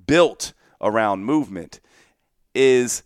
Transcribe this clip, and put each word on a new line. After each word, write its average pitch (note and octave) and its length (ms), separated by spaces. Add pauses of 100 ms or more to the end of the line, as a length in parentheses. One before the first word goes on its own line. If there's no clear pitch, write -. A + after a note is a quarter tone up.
built D3+ 460 (300)
around G#2 420
movement, G#2+ 560 (760)
is B2+ 520